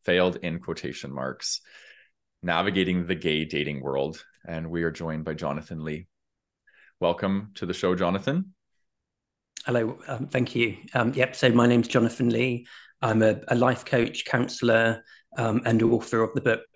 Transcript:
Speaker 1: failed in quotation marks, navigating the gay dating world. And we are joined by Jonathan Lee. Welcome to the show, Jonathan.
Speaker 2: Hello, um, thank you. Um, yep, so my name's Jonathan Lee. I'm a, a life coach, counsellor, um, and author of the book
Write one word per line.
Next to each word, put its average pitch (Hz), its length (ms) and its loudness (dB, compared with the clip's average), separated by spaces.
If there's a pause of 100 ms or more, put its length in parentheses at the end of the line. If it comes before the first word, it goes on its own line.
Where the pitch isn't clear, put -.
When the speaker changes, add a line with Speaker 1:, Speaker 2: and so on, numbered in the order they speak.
Speaker 1:
failed 90 320 2
in 85 240 -6
quotation 71 540 -10
marks, - 480 -8 (800)
navigating 90 680 0
the 92 80 -2
gay 78 300 -2
dating 73 360 -4
world. 69 400 -4 (240)
And 82 240 -8
we 85 140 -4
are 85 80 -2
joined 80 320 -8
by 80 120 -6
Jonathan 78 500 -8
Lee. 80 220 -10 (920)
Welcome 98 560 0
to - 100 -8
the 87 80 -2
show, 90 220 0
Jonathan. 95 580 -2 (1120)
Speaker 2:
Hello, 120 320 0 (120)
um, 120 180 -6
thank 127 300 -2
you. 113 180 0 (180)
Um, 123 200 2
yep, 131 240 0
so 131 160 4
my 120 120 8
name's 120 220 6
Jonathan 120 420 2
Lee. 120 380 -2 (340)
I'm 110 200 2
a, 110 260 4
a 123 80 2
life 123 300 2
coach, - 400 0
counsellor, 113 800 2 (320)
um, 117 300 0
and 113 160 4
author 113 400 2
of 110 140 0
the 131 60 -2
book 113 200 2 (140)